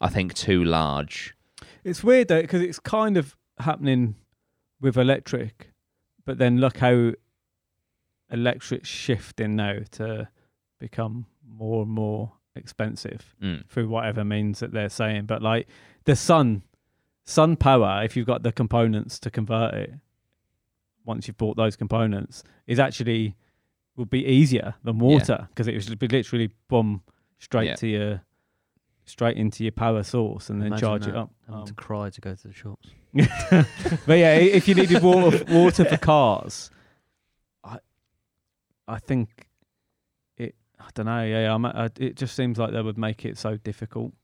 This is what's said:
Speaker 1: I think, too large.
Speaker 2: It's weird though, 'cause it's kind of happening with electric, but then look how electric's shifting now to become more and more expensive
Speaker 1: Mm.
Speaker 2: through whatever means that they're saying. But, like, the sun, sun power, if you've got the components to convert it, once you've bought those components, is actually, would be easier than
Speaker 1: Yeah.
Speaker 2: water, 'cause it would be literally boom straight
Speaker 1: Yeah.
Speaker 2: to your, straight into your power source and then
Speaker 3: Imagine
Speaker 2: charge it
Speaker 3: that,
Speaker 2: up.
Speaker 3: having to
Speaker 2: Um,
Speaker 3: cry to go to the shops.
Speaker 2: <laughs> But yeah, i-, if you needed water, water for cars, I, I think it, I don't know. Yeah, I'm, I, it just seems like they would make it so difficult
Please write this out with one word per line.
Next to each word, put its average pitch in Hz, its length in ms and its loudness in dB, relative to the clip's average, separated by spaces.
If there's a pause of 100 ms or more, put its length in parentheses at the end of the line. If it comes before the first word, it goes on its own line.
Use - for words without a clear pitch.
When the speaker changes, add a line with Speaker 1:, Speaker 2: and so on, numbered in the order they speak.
Speaker 1:
I 90 80 -2
think, 90 260 -4
too 92 280 0
large. 78 720 -4 (480)
Speaker 2:
It's 180 220 -10
weird 247 240 4
though, 165 180 2
'cause 180 140 -2
it's 175 180 -6
kind 214 380 0
of 147 200 -2 (220)
happening 131 560 0 (680)
with 131 160 0
electric, - 760 -2 (520)
but 131 140 -8
then 123 220 4
look 131 180 2
how 123 340 4 (1160)
electric's 123 580 -4
shifting - 680 -6
now 104 240 -2 (120)
to 110 360 -8 (500)
become 113 480 -8 (200)
more 110 360 -4
and 107 80 -4
more 107 420 -4 (240)
expensive - 880 -10
Speaker 1:
Mm. 92 260 -6
Speaker 2:
through 113 200 -4
whatever 110 360 -4
means 104 360 -2
that - 120 -10
they're 104 160 -4
saying. 107 380 -4
But, 110 160 -6
like, 113 260 -2 (360)
the 143 120 4
sun, 123 460 2 (640)
sun 160 320 4
power, 107 480 4
if 110 120 -4
you've 120 100 -2
got 120 180 -2
the 117 80 0
components 113 680 0
to 113 100 -8
convert 113 440 -4
it, 104 200 -8 (1080)
once 110 240 -10
you've 107 80 -14
bought 110 200 -4
those 110 200 0
components, 110 680 -4 (240)
is 120 120 -2
actually, 113 580 -2 (600)
would 120 140 -10
be 131 140 -2
easier 127 500 2 (100)
than 117 120 -4
Speaker 1:
Yeah. 113 60 0
Speaker 2:
water, 131 520 2
'cause 113 140 -4
it 107 200 -6
would 110 100 -10
be 123 100 -2
literally 117 420 -2 (180)
boom 107 340 0 (360)
straight - 280 -2
Speaker 1:
Yeah. 67 100 -4
Speaker 2:
to 117 100 -6
your, 104 360 -4 (840)
straight - 320 -4
into 107 280 -4
your 110 80 -4
power 113 300 -2
source 104 460 -4
and 104 140 -6
then 104 60 -4
Speaker 3:
Imagine 107 200 -4
Speaker 2:
charge 104 180 -2
it 104 60 -6
Speaker 3:
that, 104 60 -6
Speaker 2:
up. 110 120 -10 (160)
Speaker 3:
having 107 200 -14
to 101 60 -18
Speaker 2:
Um, 104 40 -16
Speaker 3:
cry 104 340 -8
to - 120 -20
go 95 120 -10
to 98 140 -20
the 98 60 -20
shops. - 340 -18 (240)
Speaker 2:
<laughs> - 920 2
But 151 120 6
yeah, 165 140 8
i-, 170 240 8
if 180 100 4
you 196 80 6
needed 175 280 6
water, 180 500 6
water 170 320 8
for 151 140 2
cars, 131 720 2 (920)
I, 110 160 -16 (1120)
I 110 100 -8
think - 500 -4 (880)
it, 120 160 -12 (260)
I - 140 -20
don't 110 120 -6
know. 117 160 -4
Yeah, 110 320 -2
I'm, 117 120 -2
I, 113 320 -6
it 131 180 -6
just 131 180 -8
seems 123 240 -4
like 113 140 -4
they 113 100 -6
would 110 160 -8
make 110 280 -6
it 110 120 -10
so 107 200 -6
difficult 113 640 -12